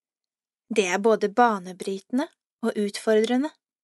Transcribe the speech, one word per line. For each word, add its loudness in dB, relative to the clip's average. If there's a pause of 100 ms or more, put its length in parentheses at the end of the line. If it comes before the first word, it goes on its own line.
(720)
Det 0
er -2
både 2
banebrytende -2 (380)
og -2
utfordrende. 0 (320)